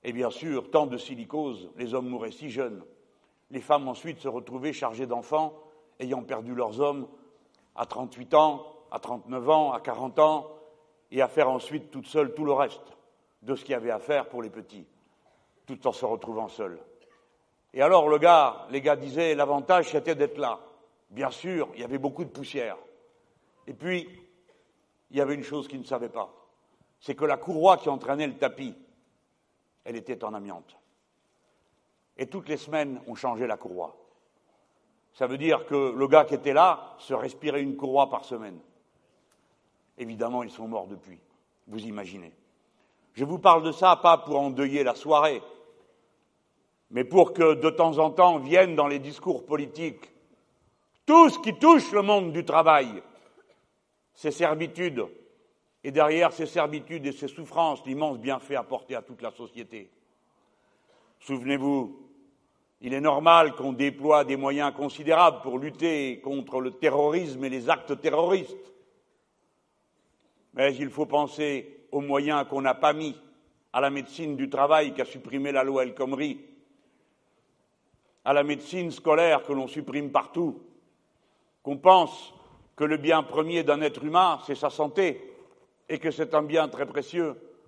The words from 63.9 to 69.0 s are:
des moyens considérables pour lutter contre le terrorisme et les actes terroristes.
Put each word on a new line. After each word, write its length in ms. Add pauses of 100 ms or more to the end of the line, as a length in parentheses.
des 100
moyens 400
considérables 640
pour 180
lutter 640
contre 380
le 120
terrorisme 720
et 40
les 200
actes 320
terroristes. 720 (1800)